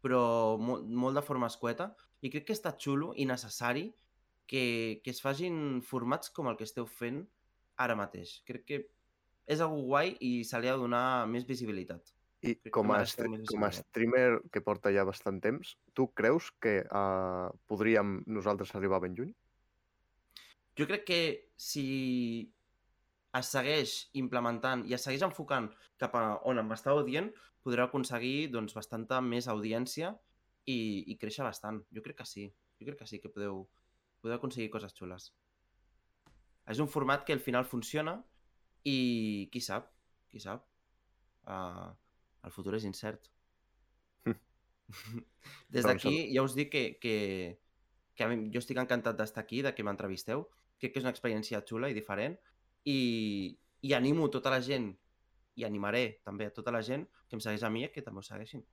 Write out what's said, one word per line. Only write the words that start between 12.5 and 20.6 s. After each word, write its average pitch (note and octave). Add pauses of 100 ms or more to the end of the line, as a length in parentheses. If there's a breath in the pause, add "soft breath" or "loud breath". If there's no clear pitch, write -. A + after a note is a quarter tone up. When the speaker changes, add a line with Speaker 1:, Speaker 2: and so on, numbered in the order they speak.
Speaker 1:
Crec -
que A2
Speaker 2:
com G#2+
a G#2
Speaker 1:
mereixeu A2+
Speaker 2:
stre-, A2+
Speaker 1:
més A2
Speaker 2:
com G#2+
a G2+
Speaker 1:
visibilitat. -
Speaker 2:
streamer A#2+ (140)
que G2+
porta G2+
ja G2
bastant F#2+
temps, - (200)
tu C3
creus B2+ (100)
que, G#2+
eh, F#2+ (160)
podríem G#2
nosaltres G2+
arribar F#2+
ben F2+
lluny? D3+ (1400 loud breath)